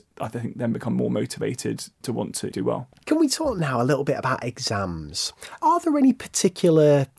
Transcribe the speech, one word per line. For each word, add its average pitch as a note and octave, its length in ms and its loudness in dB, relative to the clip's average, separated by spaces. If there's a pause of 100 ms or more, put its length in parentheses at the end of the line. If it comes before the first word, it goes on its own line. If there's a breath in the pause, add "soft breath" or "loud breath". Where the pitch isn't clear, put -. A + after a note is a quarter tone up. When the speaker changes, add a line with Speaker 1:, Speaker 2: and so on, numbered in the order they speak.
(200)
Speaker 1:
I A#2+ 80 -6
think, A#2 300 -10
then A#2+ 140 -2
become A#2+ 220 -4
more B2 180 0
motivated A#2 760 -4 (180)
to A#2+ 100 -6
want A2+ 220 -6
to - 140 -6
do - 140 -6
well. A#2+ 240 -4 (180)
Speaker 2:
Can D4+ 140 2
we D#4+ 80 4
talk C4 300 -2
now C3+ 240 0
a - 20 2
little C#3 200 2
bit C#3 140 0
about C3 260 -2
exams? F#2+ 880 -6 (280 loud breath)
Are E4+ 180 4
there D#4 180 0
any C4+ 160 6
particular D3+ 920 4 (120)